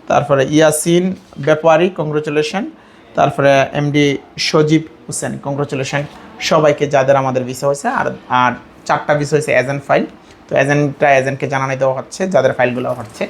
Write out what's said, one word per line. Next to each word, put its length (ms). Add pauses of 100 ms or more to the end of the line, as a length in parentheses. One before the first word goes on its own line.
তারপরে 380
ইয়াসিন 720 (240)
ব্যাপারী, 500
কংগ্রাচুলেশন। 760 (520)
তারপরে 360 (220)
এমডি 440 (220)
সজীব 420 (260)
হোসেন, 360
কংগ্রাচুলেশন 600 (360)
সবাইকে 480
যাদের 280
আমাদের 280
ভিসা 240
হয়েছে। 200
আর, 180 (240)
আর 220 (340)
চারটা 280
ভিসা 220
হয়েছে 180
এজেন্ট 340
ফাইল, 180 (420)
তো 80
এজেন্টটা 560
এজেন্টকে 360
জানানো 280
দেওয়া 200
হচ্ছে 320
যাদের 260
ফাইলগুলো 400
হচ্ছে। 360